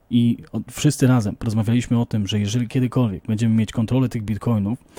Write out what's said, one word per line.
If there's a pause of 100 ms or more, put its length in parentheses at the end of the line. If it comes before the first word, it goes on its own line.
(100)
I (160)
od, (100)
wszyscy
razem
porozmawialiśmy
o
tym,
że
jeżeli
kiedykolwiek
będziemy
mieć
kontrolę
tych
bitcoinów, (200)